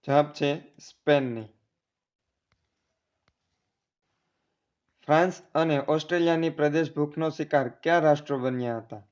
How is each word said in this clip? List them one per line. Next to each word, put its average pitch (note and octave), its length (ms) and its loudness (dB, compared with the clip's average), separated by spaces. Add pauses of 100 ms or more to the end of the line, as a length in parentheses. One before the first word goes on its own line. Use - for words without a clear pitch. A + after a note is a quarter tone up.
જવાબ D3 260 2
છે D3 460 -4
સ્પેનની. B2+ 680 -2 (3500)
ફ્રાન્સ E3+ 380 2 (120)
અને D#3+ 240 2
ઓસ્ટ્રેલિયાની E3 720 0
પ્રદેશ D3+ 440 -2
ભૂખનો D3+ 360 -4
શિકાર C#3 380 -2
કયા E3 300 0
રાષ્ટ્રો D3 400 2
બન્યા B2 400 -4
હતા? A2 340 -16